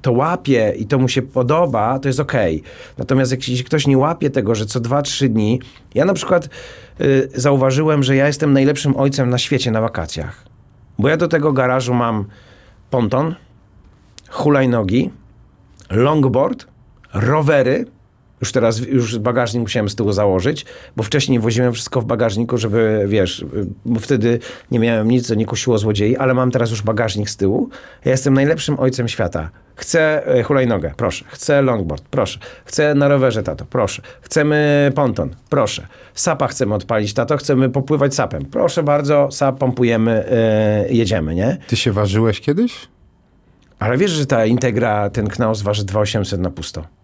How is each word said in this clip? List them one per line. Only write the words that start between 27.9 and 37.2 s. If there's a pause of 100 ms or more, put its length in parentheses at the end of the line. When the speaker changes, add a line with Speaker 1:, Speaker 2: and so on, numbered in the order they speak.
Speaker 1:
Ja
jestem
najlepszym
ojcem
świata. (240)
Chcę, (120)
e,
hulajnogę,
proszę.
Chcę
longboard,
proszę. (260)
Chcę
na
rowerze,
tato,
proszę. (180)
Chcemy
ponton, (200)
proszę. (280)
Sapa
chcemy
odpalić,
tato,